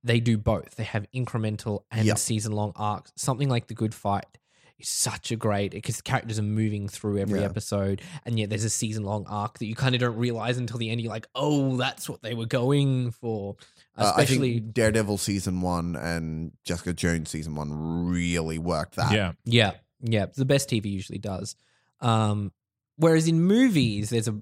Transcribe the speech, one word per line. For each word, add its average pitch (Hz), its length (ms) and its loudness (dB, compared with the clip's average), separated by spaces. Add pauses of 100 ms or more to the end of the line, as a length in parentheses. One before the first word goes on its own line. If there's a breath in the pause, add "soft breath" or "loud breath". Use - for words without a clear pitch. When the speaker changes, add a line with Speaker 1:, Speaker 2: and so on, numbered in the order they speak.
Speaker 1:
they 120 160 4
do 117 200 4
both. 107 360 0
They 107 100 -6
have 101 280 -4
incremental 110 760 -4
and 113 160 2
Speaker 2:
Yeah. 107 80 4
Speaker 1:
season-long 107 600 -2
arcs. 104 400 -4
Something 135 340 -2
like 117 180 0
The 110 80 -12
Good 110 180 -2
Fight 101 320 -2 (540 soft breath)
is - 100 -10
such - 420 -4
a 117 40 0
great, 101 360 0 (120)
'cause - 140 -4
the - 60 -12
characters 117 360 -2
are 107 40 0
moving 104 460 0
through 101 300 -4
every 98 220 0
Speaker 2:
Yeah. 101 40 2
Speaker 1:
episode, 98 560 -2 (240 loud breath)
and 117 140 -2
yet 104 100 -2
there's 107 140 -2
a 110 60 0
season-long 107 580 -4
arc 104 320 -6
that 120 80 -6
you 110 80 -6
kinda 131 240 2
don't 120 180 0
realize 120 400 0
until 120 220 -6
the 113 100 -4
end. 117 100 -2
You're 113 120 -4
like, 110 240 -10
"Oh, 139 420 2
that's 127 320 -4
what - 140 -10
they 113 100 -6
were 113 140 -4
going 131 640 2
for." 104 440 -6 (400 soft breath)
Speaker 2:
Uh, 107 100 0 (120)
I - 60 6
Speaker 1:
Especially 131 360 4
Speaker 2:
think 110 140 -8
Daredevil 110 460 2
season 92 420 0
one 87 340 0
and 82 560 -4 (140)
Jessica 87 280 -4
Jones 82 360 0
season 78 240 -6
one 73 180 -6 (360)
really 87 500 0
worked 80 380 -2
that. 85 180 2
Speaker 3:
Yeah. 98 200 2 (120)
Speaker 1:
Yeah, 117 280 4 (280)
yeah. 113 320 0
The 135 120 0
best 139 240 2
T 117 100 0
V 104 100 -4
usually 98 300 -6
does. 98 360 -8 (460)
Um, 107 500 2 (460)
whereas 160 300 6
in 165 160 6
movies, 156 680 4
there's 117 180 2
a 110 140 -2